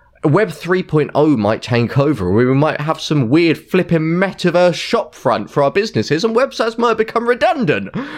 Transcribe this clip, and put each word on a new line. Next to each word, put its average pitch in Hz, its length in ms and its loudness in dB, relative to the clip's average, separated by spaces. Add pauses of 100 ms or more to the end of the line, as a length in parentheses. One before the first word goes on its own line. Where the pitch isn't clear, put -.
(220)
Web 165 280 2
three 180 320 0
point 151 320 0
oh 147 220 4
might 107 260 0
take 120 360 0
over. 139 320 0
We 113 140 4
might 139 380 0
have 156 180 -4
some 135 300 -2
weird 160 260 2
flipping 175 440 -2
metaverse 175 720 0
shop - 400 -4
front 104 360 -2
for 143 120 0
our 139 80 0
businesses, 165 540 -2
and 226 120 -2
websites 233 400 -2
might 233 220 0
become 226 280 -4
redundant. 233 640 0 (300)